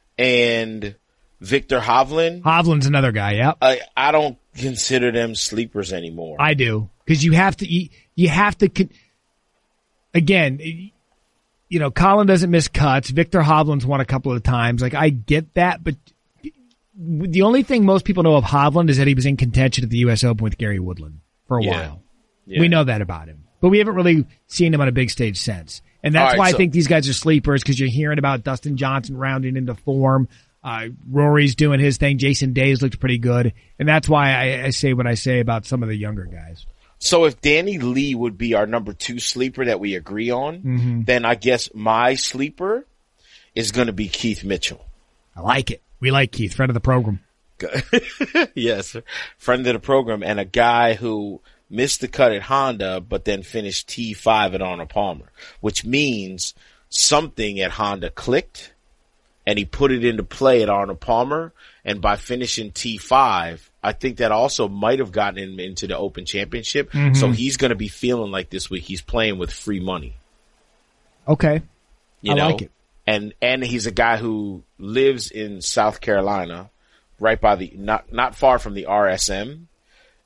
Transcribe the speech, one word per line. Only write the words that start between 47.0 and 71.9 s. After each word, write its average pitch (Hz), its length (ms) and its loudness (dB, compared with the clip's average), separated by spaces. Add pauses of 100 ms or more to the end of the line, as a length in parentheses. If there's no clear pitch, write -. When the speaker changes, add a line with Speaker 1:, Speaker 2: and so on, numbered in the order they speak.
Speaker 1:
<laughs> - 920 -2
Yes, 113 400 -4 (420)
friend 127 300 -2
of 123 60 4
the 110 60 -2
program, 117 440 0
and 101 160 -2
a 98 60 -4
guy 117 480 2
who 104 480 -6 (280)
missed 127 320 -4
the 127 60 -4
cut 123 240 4
at 101 120 -4
Honda, 110 580 -2
but 92 240 -8
then 101 180 -4
finished 101 460 -8
T 117 240 -8
five 104 400 2
at 95 80 -6
Arnold 87 280 -8
Palmer, 95 420 -4 (280)
which - 260 -4
means 113 680 -4 (360)
something 117 720 -2
at 92 120 -2
Honda 101 400 -4
clicked, - 600 -4 (720)
and 104 140 0
he 101 60 -2
put 135 260 0
it 120 140 0
into 113 180 0
play 127 380 2
at 107 80 0
Arnold 101 300 -2
Palmer, 143 540 -2 (320)
and 104 160 -6
by 104 160 2
finishing 117 540 -8
T 113 260 -8
five, 95 720 0 (120)
I 107 120 -2
think 127 240 -6
that 113 140 0
also 117 360 0
might 104 320 -2
have 110 140 -6
gotten 101 260 -2
him 95 200 -12
into 92 280 -10
the 92 100 -6
Open 90 280 -8
Championship. 117 640 -6
Speaker 2:
Mm-hmm. 143 240 2
Speaker 1:
So 131 160 2
he's 123 260 -2
gonna 123 180 0
be 104 120 -6
feeling 117 440 -4
like 95 180 -6
this 92 200 -10
week 90 140 -8
he's 92 180 -12
playing 110 360 -2
with 87 140 -6
free 101 280 -8
money. 85 360 -8 (1120)
Speaker 2:
Okay. 156 340 2 (600)